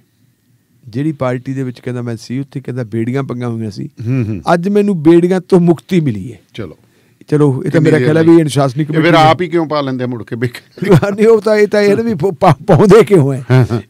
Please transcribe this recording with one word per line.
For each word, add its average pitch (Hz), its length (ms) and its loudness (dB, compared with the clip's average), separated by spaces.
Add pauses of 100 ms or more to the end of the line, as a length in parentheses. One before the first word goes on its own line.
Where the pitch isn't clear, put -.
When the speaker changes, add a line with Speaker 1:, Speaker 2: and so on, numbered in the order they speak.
(880)
Speaker 1:
ਜਿਹੜੀ 139 240 -6
ਪਾਰਟੀ 127 420 -6
ਦੇ 135 80 -6
ਵਿੱਚ 127 180 -10
ਕਹਿੰਦਾ 123 220 -8
ਮੈਂ 120 180 -8
ਸੀ, 123 180 -10
ਉੱਥੇ 139 220 -10
ਕਹਿੰਦਾ 127 220 -10
ਬੇੜੀਆਂ 117 400 -4
ਪਈਆਂ 123 260 -8
ਹੋਈਆਂ 113 220 -8
ਸੀ। 135 200 -12 (160)
Speaker 2:
ਹੂੰ, 123 220 -2
ਹੂੰ। 107 140 -8 (120)
Speaker 1:
ਅੱਜ 175 140 -4
ਮੈਨੂੰ 202 340 -2
ਬੇੜੀਆਂ 170 380 2
ਤੋਂ 180 200 2
ਮੁਕਤੀ 170 400 0
ਮਿਲੀ 117 320 -6
ਹੈ। - 80 -20 (140)
Speaker 2:
ਚਲੋ। 87 220 -14 (520)
Speaker 1:
ਚਲੋ, 147 300 0
ਇਹ - 40 -10
ਤਾਂ 156 80 -6
Speaker 2:
ਕਿੰਨੀ 156 140 0
Speaker 1:
ਮੇਰਾ 156 140 2
Speaker 2:
ਦੇਰ 123 80 0
Speaker 1:
ਖਿਆਲ 151 100 0
ਹੈ 160 60 2
Speaker 2:
ਲਈ? 165 140 6
Speaker 1:
ਵੀ 170 40 6
ਅਨੁਸ਼ਾਸਨੀ 139 420 -2
Speaker 2:
ਇਹ 147 40 -4
ਫਿਰ 151 100 -4
Speaker 1:
ਕਮੇਟੀ 160 200 2
Speaker 2:
ਆਪ 160 260 4
ਹੀ 175 60 -6
ਕਿਉਂ 165 180 -2
ਪਾ 147 140 -4
ਲੈਂਦੇ 131 240 -4
ਆ - 20 -4
ਮੁੜ 120 180 -8
ਕੇ 123 120 -12
ਬੇਕ- 123 520 -8
Speaker 1:
<laughs> 202 280 2
ਨਹੀਂ, 214 100 0
ਉਹ 226 140 4
ਤਾਂ, 214 160 0
ਇਹ 208 100 4
ਤਾਂ 208 140 0
ਇਹ 202 160 2
ਨਾ 226 60 -2
ਵੀ 233 120 -4
ਪ-, 170 260 -4
ਪਾ-, 180 260 2
ਪਾਉਂਦੇ 196 380 6
ਕਿਉਂ 139 300 2
ਹੈ? 127 160 -10
Speaker 2:
ਹਾਂ, 127 220 4
ਹਾਂ। 117 180 -4